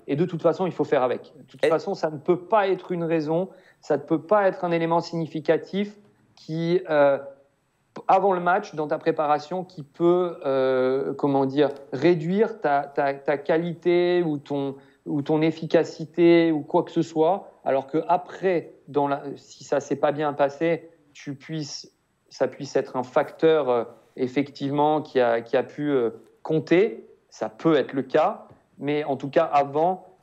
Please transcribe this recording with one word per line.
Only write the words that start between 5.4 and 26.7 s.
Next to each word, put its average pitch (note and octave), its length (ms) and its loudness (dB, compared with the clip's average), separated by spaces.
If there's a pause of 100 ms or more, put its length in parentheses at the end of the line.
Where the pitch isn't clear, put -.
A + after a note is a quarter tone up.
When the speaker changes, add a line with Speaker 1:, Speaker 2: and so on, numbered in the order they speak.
Speaker 1:
qui, E3+ 520 -2
euh, C#3+ 300 4 (880)
avant F#3+ 260 4
le F3+ 60 0
match, F3+ 380 -2
dans D3+ 100 -4
ta D#3 120 -2
préparation, D#3 680 -2
qui - 180 -16
peut, F3 640 0
euh, C3 680 0
comment C#3 300 0
dire, C3+ 260 2 (220)
réduire F3 680 0
ta, C#3+ 240 0
ta, C#3+ 280 -2
ta C#3 240 -2
qualité F3 880 2
ou D3+ 140 -2
ton, C#3 380 -4 (300)
ou D3 160 -2
ton D#3 200 0
efficacité E3 1080 2
ou D3+ 80 0
quoi D#3+ 240 0
que - 80 -16
ce E3 100 0
soit, D#3+ 480 0 (140)
alors C3 240 0
que D#3 180 -2
après, F3 680 -2 (120)
dans C#3+ 220 -2
la, C#3 140 -4 (120)
si - 300 -20
ça C#3+ 160 -2
s'est C#3 160 -4
pas C#3+ 160 0
bien D3 220 -4
passé, D3 540 -2 (240)
tu - 220 -12
puisses, - 580 -12 (360)
ça - 180 -4
puisse - 300 -6
être - 180 -4
un B2+ 80 -2
facteur, D3+ 680 0
euh, A#2+ 160 2 (320)
effectivement C#3+ 840 0
qui C3 180 -2
a, A#2+ 200 2
qui A#2 160 -2
a B2 60 2
pu, D3 280 -6
euh, B2 200 2 (320)
compter, E3 640 0 (220)